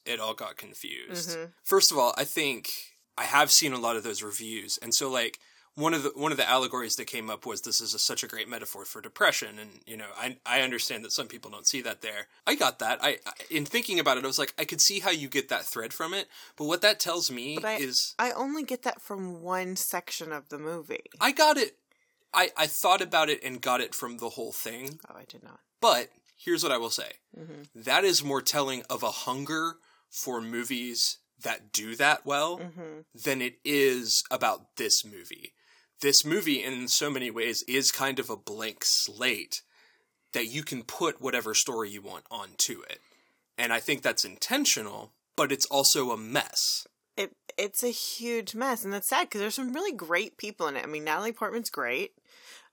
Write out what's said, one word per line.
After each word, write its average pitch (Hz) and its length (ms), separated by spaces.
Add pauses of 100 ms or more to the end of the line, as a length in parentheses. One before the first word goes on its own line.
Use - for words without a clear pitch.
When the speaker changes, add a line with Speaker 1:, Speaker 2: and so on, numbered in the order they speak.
Speaker 1:
it 120 140
all 110 160
got 110 220
confused. 170 720
Speaker 2:
Mm-hmm. 165 200 (120)
Speaker 1:
First 190 300
of 151 60
all, 120 200
I 139 60
think 135 480 (440)
I - 60
have 143 300
seen 147 200
a 127 60
lot 117 160
of 110 80
those 107 180
reviews. 110 640
And 117 100
so, 139 160
like, 123 300 (360)
one 160 200
of 147 80
the, 139 140
one 151 160
of 135 60
the 131 120
allegories 123 460
that 120 100
came 113 240
up 107 160
was 110 160
this 113 180
is 107 140
a, 107 60
such - 240
a - 20
great 110 220
metaphor 117 360
for - 160
depression. 110 600
And, 107 100 (160)
you 113 100
know, 107 120 (100)
I, 123 260
I 127 180
understand 120 420
that - 80
some 123 160
people 110 240
don't 101 160
see 135 140
that 113 200
there. 104 240 (220)
I 277 80
got 147 240
that. 117 200
I, 139 240
I, - 80 (160)
in 151 160
thinking 202 360
about 139 180
it, 127 60
I - 20
was 135 140
like, - 180
"I 156 60
could 151 160
see 196 180
how 190 120
you 151 180
get 131 220
that 107 140
thread 113 280
from 165 220
it." 196 120 (300)
But 151 80
what 170 180
that 208 160
tells 170 320
me 127 240
Speaker 2:
But 156 100
I, 214 120
Speaker 1:
is 131 420
Speaker 2:
I 240 140
only 277 320
get 247 180
that - 180
from 185 400
one 185 360
section 175 560
of 147 160
the 147 100
movie. 160 460 (160)
Speaker 1:
I 247 100
got 302 260
it. 247 200 (580)
I, 185 220
I 156 100
thought 185 340
about 160 300
it 147 140
and 127 160
got 127 200
it - 140
from 120 240
the 117 120
whole 110 220
thing. 131 460 (100)
Speaker 2:
Oh, - 80
I - 120
did - 160
not. - 160 (200)
Speaker 1:
But 127 280 (280)
here's 165 280
what 147 80
I 123 60
will 117 120
say. - 220 (260)
Speaker 2:
Mm-hmm. 147 440
Speaker 1:
That 135 200
is 175 220
more 139 180
telling 131 480
of 123 140
a 107 80
hunger 156 640 (340)
for 123 300
movies 120 800 (220)
that 104 300
do 110 240
that 143 320
well 151 320
Speaker 2:
Mm-hmm. 165 420 (140)
Speaker 1:
than 131 260
it 123 240
is 131 640
about 117 460
this - 300
movie. 98 480 (480)
This 143 240
movie, 185 380
in 127 240
so 147 240
many 127 180
ways, 113 380
is 135 240
kind 135 300
of 117 100
a 110 60
blank 110 480
slate - 800 (680)
that 120 140
you 135 160
can 123 220
put - 360
whatever 120 340
story 113 360
you 104 100
want 98 300
onto 101 580
it. - 120 (580)
And 117 140
I 117 80
think 131 220
that's 117 220
intentional, 107 840 (260)
but 143 140
it's 135 160
also 135 460
a 113 40
mess. - 720 (300)
Speaker 2:
It, 196 180 (220)
it's 196 260
a 247 60
huge 226 640
mess, 240 300
and 196 100
that's 202 140
sad, 339 200
'cause 208 120
there's 214 160
some 262 160
really 359 180
great 180 460
people 208 320
in 139 80
it. - 80
I - 20
mean, 151 160
Natalie 175 300
Portman's 220 360
great. 131 440 (600)